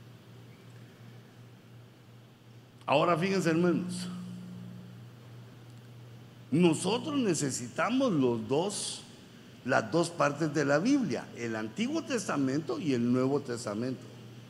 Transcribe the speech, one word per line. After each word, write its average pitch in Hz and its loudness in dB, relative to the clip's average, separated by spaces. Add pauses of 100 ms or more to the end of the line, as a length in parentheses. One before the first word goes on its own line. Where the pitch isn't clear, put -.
(2750)
Ahora 160 4
fíjense, 190 2
hermanos, - 2 (2500)
nosotros 185 4
necesitamos 165 0
los 120 2
dos, 165 -2 (640)
las 123 2
dos 165 4
partes 143 0
de 151 2
la 143 6
Biblia, 190 2
el 117 -4
Antiguo 214 -2
Testamento 160 0
y 151 0
el 120 4
Nuevo 131 4
Testamento, 117 -4 (500)